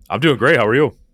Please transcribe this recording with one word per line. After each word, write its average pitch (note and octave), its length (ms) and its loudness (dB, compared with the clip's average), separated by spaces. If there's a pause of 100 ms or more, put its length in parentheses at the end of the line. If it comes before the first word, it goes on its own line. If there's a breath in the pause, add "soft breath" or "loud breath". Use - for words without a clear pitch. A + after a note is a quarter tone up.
(100)
I'm G2+ 100 -6
doing D3 160 0
great. C3 220 0
How A2 80 0
are A2 80 0
you? C#3+ 200 0 (200)